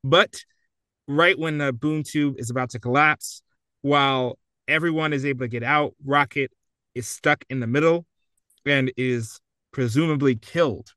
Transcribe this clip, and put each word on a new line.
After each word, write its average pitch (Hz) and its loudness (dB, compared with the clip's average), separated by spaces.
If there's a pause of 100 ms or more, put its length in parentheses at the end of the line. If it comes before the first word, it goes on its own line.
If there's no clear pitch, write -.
But 165 0 (640)
right 165 2
when 160 -4
the 143 0
boom 151 -2
tube 147 -2
is 113 -8
about 123 -4
to - -10
collapse, 143 0 (400)
while 139 2 (280)
everyone 156 0
is 139 -2
able 131 -2
to - -6
get 117 -6
out, 143 0 (100)
Rocket 139 0 (440)
is 123 -8
stuck - -2
in 131 -4
the 117 -4
middle 165 2 (600)
and 135 2
is 123 -4 (320)
presumably 135 2
killed 127 -2